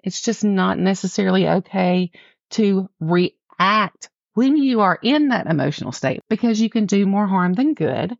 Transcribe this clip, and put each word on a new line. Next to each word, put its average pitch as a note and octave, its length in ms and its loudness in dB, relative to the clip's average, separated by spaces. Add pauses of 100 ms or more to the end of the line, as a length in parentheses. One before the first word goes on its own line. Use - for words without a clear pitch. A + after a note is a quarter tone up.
It's - 200 -8
just G#3+ 240 -4
not F#3+ 340 0
necessarily F#3 680 0
okay F3+ 640 0 (400)
to G3 380 0 (120)
react F3+ 1080 0 (240)
when C4+ 220 2
you C4+ 240 2
are F#3 220 2
in C#4+ 280 2
that - 180 -2
emotional D3 440 -2
state, - 380 -4
because A3 320 0
you A3+ 80 2
can G#3+ 160 -2
do G3+ 200 0
more G3 220 0
harm F#3 260 0
than C4+ 200 0
good. C#3+ 460 -4